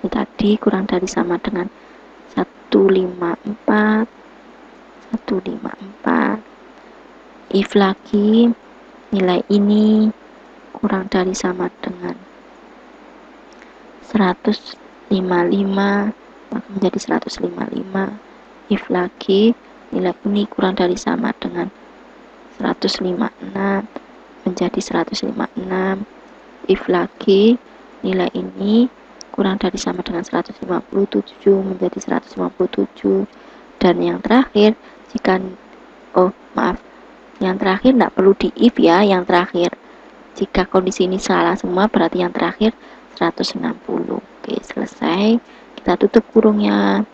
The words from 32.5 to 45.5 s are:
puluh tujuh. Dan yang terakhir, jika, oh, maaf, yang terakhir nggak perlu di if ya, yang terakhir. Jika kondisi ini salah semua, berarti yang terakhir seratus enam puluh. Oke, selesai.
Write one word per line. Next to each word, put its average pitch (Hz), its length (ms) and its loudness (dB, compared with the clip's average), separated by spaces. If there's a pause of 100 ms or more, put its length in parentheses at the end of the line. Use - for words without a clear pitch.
puluh - 240 -4
tujuh. 190 480 -2 (560)
Dan 175 240 2
yang 175 160 -2
terakhir, 214 560 4 (380)
jika, 190 240 0 (800)
oh, 180 160 4 (240)
maaf, - 240 -2 (560)
yang 190 240 -2
terakhir 208 320 2
nggak 226 240 2
perlu 190 160 6
di - 240 0
if - 240 4
ya, 170 240 6
yang 185 240 2
terakhir. 175 480 0 (640)
Jika 190 240 -2
kondisi 185 400 0
ini 185 160 -2
salah 175 320 2
semua, 185 320 0
berarti 180 400 0
yang 180 80 -4
terakhir 208 400 0 (400)
seratus - 400 -4
enam - 320 -6
puluh. - 400 -6 (160)
Oke, - 240 -8
selesai. 202 720 0 (400)